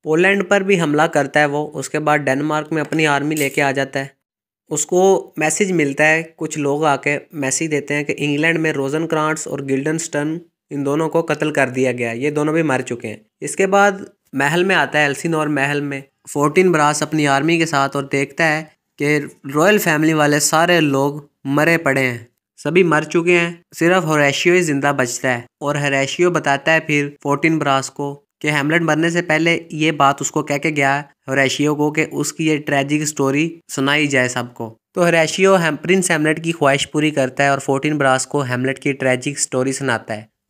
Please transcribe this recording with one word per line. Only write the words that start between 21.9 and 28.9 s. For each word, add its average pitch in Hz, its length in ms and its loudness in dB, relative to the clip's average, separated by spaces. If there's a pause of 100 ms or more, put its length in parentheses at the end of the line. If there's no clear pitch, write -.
हैं, 120 280 -4 (280)
सभी 175 280 2
मर 151 200 2
चुके 170 340 0
हैं, 170 260 -4 (100)
सिर्फ 175 300 2
होरेशियो 156 500 2
ही 180 80 4
जिंदा 143 300 0
बचता 131 360 -2
है। 123 180 -4 (160)
और 147 140 -2
होरेशियो 143 540 0
बताता 151 420 0
है 160 80 4
फिर 147 420 -2
फोर्टीन 147 360 0
ब्रास 135 300 0
को 143 260 -8 (260)
कि 151 80 -2
हैमलेट 151 340 2
मरने 160 280 2